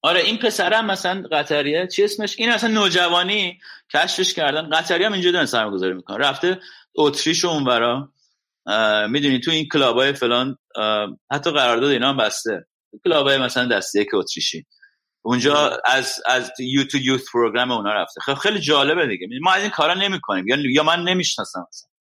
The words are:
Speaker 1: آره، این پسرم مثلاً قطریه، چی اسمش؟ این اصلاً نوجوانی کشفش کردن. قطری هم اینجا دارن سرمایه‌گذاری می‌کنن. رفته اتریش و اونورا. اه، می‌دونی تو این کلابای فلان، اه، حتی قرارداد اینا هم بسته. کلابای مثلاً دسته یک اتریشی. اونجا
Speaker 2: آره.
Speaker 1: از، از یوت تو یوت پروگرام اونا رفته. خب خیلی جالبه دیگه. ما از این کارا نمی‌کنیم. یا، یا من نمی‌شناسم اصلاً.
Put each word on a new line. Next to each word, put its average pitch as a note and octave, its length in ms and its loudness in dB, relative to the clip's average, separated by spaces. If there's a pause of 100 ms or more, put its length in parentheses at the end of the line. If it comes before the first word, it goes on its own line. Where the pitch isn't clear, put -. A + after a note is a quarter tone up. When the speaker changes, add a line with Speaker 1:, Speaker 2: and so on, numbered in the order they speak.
Speaker 1:
آره، F3 180 4
این G#3+ 160 0
پسرم G#3+ 480 2
مثلاً F#3 460 -4
قطریه، D3+ 560 0
چی G3 160 0
اسمش؟ G#3 360 -4
این A#3 120 0
اصلاً A3+ 180 0
نوجوانی F3+ 920 2 (340)
کشفش E3+ 400 0
کردن. D3+ 360 0
قطری E3+ 340 0
هم G#3+ 100 0
اینجا F3+ 180 2
دارن F3 140 2
سرمایه‌گذاری G2+ 480 0
می‌کنن. F#2+ 240 -10
رفته C#3+ 420 0 (360)
اتریش D3 500 2
و - 20 2
اونورا. B2+ 640 0 (540)
اه، G#2+ 400 2
می‌دونی C3+ 320 0
تو C#3+ 120 -4
این D#3 160 -2
کلابای C3+ 460 2
فلان، B2+ 440 0 (180)
اه، G#2+ 320 -2 (240)
حتی D3 200 -2
قرارداد C3 380 2
اینا C3 200 2
هم C#3 80 -2
بسته. G#2+ 480 -2 (400)
کلابای C#3+ 320 2
مثلاً B2 280 0
دسته G2+ 360 0
یک G2+ 120 0
اتریشی. F2+ 520 -4 (560)
اونجا B2 340 2
Speaker 2:
آره. D3 300 2
Speaker 1:
از، B2+ 400 0
از B2 340 0
یوت C3+ 280 0
تو C#3+ 100 -4
یوت C3 240 0 (120)
پروگرام A#2+ 380 0
اونا G#2+ 220 -2
رفته. F#2+ 280 -4
خب C#3 120 -2
خیلی G3+ 260 -2
جالبه D3 480 2
دیگه. F#2+ 200 -6 (140)
ما F3+ 100 2
از F#3+ 100 2
این G#3 100 -4
کارا D#3+ 220 0
نمی‌کنیم. E3+ 540 -4
یا، B2 80 2 (160)
یا D3+ 120 4
من E3+ 200 2
نمی‌شناسم D#3+ 680 -4
اصلاً. - 200 -20 (120)